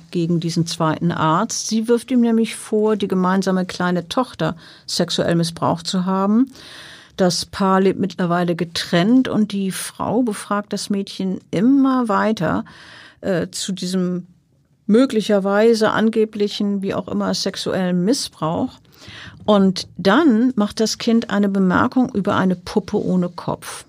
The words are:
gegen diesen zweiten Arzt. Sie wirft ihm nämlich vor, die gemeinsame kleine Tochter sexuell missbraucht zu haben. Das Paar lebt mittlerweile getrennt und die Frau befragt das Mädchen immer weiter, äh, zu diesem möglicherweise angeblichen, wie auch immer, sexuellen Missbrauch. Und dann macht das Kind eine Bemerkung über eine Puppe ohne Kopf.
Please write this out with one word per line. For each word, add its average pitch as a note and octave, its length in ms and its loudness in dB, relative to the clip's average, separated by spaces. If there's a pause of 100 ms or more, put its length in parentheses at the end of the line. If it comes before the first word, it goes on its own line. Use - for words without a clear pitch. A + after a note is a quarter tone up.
(100)
gegen E3+ 300 0
diesen E3 260 -2
zweiten E3 460 -2
Arzt. E3 560 -2
Sie A3 180 -2
wirft A#3+ 240 0
ihm B3 100 2
nämlich A3+ 360 2
vor, G#3+ 400 0
die G3+ 100 -2
gemeinsame F#3 580 0
kleine F3 440 -4
Tochter F3 480 -4 (300)
sexuell E3+ 500 -2
missbraucht E3 500 -2
zu F3+ 200 -2
haben. G3+ 440 2 (640)
Das F3+ 300 0
Paar F#3+ 340 0
lebt F#3+ 200 2
mittlerweile F3 560 0
getrennt F#3+ 720 0
und G#3 240 0
die G3 180 -2
Frau - 520 -4
befragt G#3 500 -4
das G3+ 180 -6
Mädchen G3 500 -4 (120)
immer B3+ 560 2
weiter, G3 560 0 (560)
äh, F3+ 300 -2
zu - 220 -8
diesem F3+ 540 -4 (600)
möglicherweise G#3+ 1040 4
angeblichen, G#3 920 0
wie F#3+ 120 -4
auch - 120 -4
immer, F#3+ 280 -2
sexuellen F3+ 680 -2
Missbrauch. G#3 760 -2 (640)
Und F#3+ 520 4
dann A#3 600 4
macht G#3 240 -2
das A3 180 -2
Kind A#3 320 0
eine G3+ 180 2
Bemerkung G3 680 2
über G3+ 220 0
eine F#3 180 2
Puppe - 480 -4
ohne F3+ 280 0
Kopf. - 580 -10